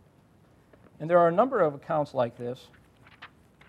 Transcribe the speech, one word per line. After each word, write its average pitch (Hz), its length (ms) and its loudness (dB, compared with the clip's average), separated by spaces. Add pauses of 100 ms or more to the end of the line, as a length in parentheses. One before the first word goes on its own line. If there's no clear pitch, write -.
(1000)
And 156 100 -10
there 175 120 4
are 170 80 6
a 165 40 0
number 233 280 0
of 151 140 0
accounts 147 400 -6
like 120 220 -2
this, 123 300 -12 (1040)